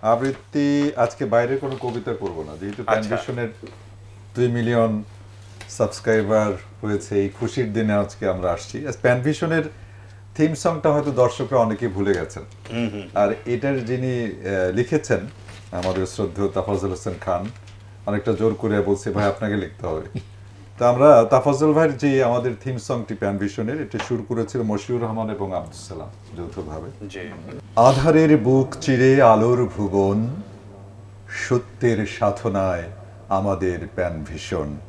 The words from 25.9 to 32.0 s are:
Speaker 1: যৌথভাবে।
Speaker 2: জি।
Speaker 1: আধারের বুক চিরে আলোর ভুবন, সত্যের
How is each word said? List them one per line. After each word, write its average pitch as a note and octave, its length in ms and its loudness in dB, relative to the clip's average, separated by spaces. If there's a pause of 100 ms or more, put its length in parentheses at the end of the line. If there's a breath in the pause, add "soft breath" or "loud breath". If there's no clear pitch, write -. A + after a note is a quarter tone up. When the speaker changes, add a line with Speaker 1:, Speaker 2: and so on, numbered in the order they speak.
Speaker 1:
যৌথভাবে। F2 720 -10
Speaker 2:
জি। F2+ 240 -12 (440)
Speaker 1:
আধারের D3 600 6
বুক C3 440 2
চিরে C3 400 6
আলোর A#2+ 440 6
ভুবন, G2+ 640 0 (1000)
সত্যের A#2+ 760 -2